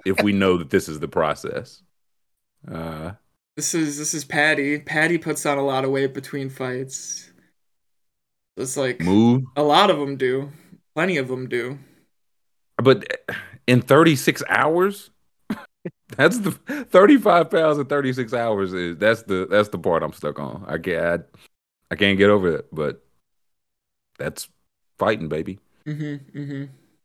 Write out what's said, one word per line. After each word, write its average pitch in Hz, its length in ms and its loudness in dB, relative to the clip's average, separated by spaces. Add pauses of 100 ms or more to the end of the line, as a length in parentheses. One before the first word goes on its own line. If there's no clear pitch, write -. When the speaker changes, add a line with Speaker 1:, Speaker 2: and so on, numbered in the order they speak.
Speaker 1:
if 95 180 0
we 104 100 2
know 95 240 4
that 82 140 -8
this 95 180 0
is 78 100 -10
the 78 80 -8
process? - 760 -6 (880)
Uh, 80 420 -12 (440)
Speaker 2:
This - 180 -6
is, 151 240 -4
this 151 160 -6
is 147 120 -8
Patty. 147 540 0
Patty 160 380 -2
puts 156 280 -6
on 147 120 0
a 139 60 0
lot 135 220 -2
of 135 60 -2
weight 135 220 -2
between 135 360 -10
fights. 131 840 -10 (1300)
It's 135 180 -8
like 131 240 -2
Speaker 1:
Move. 113 440 4 (120)
Speaker 2:
a 147 80 0
lot 160 260 6
of 156 100 2
'em 139 180 -6
do. 131 320 -2 (460)
Plenty 175 200 0
of 131 160 -4
'em 127 160 -8
do. 127 320 -6 (960)
Speaker 1:
But - 480 0 (440)
in 123 140 4
thirty-six 147 680 4
hours? 160 640 0 (380)
<laughs> - 680 -14
That's 175 220 4
the 196 120 -2
thirty-five 208 1000 4
pounds 156 280 2
in 143 80 -2
thirty-six 131 480 -2
hours 107 400 -2
is, 87 240 -4
that's 110 260 2
the, 92 260 -2
that's 104 200 4
the 104 100 -6
part 82 240 0
I'm 76 100 -6
stuck 73 260 -8
on. 67 280 -10
I 82 100 -4
can't, 82 260 -4 (880)
I, - 20 -8
I - 20 -6
can't 98 220 2
get 101 120 6
over 92 280 2
it, - 140 -16
but 73 320 -6 (1120)
that's - 300 -10 (520)
fighting, 98 300 0
baby. 85 300 -6 (260)
Speaker 2:
Mm-hmm, 147 540 -12
mm-hmm. 139 240 -10 (420)